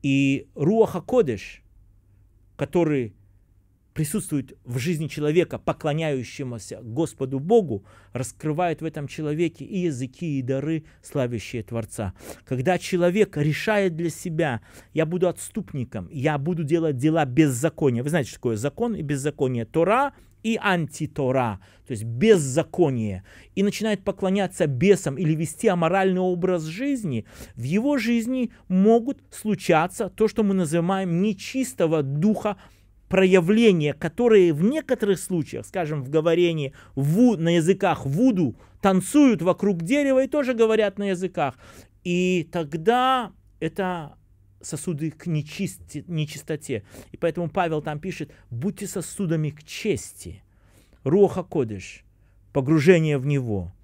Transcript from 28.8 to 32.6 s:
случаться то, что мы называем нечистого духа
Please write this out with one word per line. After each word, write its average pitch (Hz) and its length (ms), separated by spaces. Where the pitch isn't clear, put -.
случаться 180 800
то, 220 180
что 220 140
мы 196 140
называем 175 680
нечистого 190 800
духа 175 560